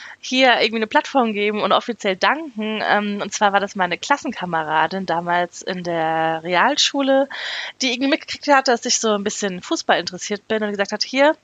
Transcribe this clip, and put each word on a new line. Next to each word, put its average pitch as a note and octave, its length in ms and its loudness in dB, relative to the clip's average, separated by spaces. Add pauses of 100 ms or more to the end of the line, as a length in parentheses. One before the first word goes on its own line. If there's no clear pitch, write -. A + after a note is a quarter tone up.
(240)
hier B3+ 360 6
irgendwie A3 160 2
eine A3 100 0
Plattform B3+ 460 2
geben G#3 300 -2
und G3 100 2
offiziell G3+ 420 0
danken. G#3+ 760 -2
Ähm, G#3 320 0
und F#3 120 -8
zwar G3+ 200 2
war G3 60 4
das G3 160 -4
meine F3 240 -2
Klassenkameradin E3+ 1040 -2
damals F3 580 -2
in F3+ 200 -6
der D#3+ 600 -2
Realschule, C4+ 840 2 (520)
die C4 120 0
irgendwie C4+ 180 0
mitgekriegt - 360 -4
hat, C#4 220 4
dass A#3 160 2
ich B3 160 0
so G#3+ 140 2
ein G3+ 100 -2
bisschen G3 380 -4
Fußball A#3 360 0
interessiert F#3 480 -8
bin A3 160 -2
und G#3 80 -2
gesagt G3+ 220 -4
hat, G#3 100 -4
"Hier, C#4+ 420 2